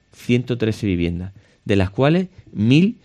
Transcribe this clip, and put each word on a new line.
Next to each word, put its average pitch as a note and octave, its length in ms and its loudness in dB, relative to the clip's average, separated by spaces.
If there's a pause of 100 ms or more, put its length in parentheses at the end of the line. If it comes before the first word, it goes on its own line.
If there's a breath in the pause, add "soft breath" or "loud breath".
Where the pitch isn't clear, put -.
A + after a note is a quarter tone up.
(120)
ciento A#2+ 460 -2
trece A2 280 -2
viviendas, F2 460 -2 (340 soft breath)
de G2+ 100 0
las G2 160 0
cuales E3 360 0 (240 soft breath)
mil D3 540 2